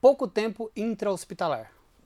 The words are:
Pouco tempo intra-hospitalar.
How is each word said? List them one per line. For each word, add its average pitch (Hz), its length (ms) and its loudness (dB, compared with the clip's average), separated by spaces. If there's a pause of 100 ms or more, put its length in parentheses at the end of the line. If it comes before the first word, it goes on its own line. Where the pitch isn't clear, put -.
Pouco 269 260 6
tempo 220 480 -4
intra-hospitalar. 185 960 -4 (360)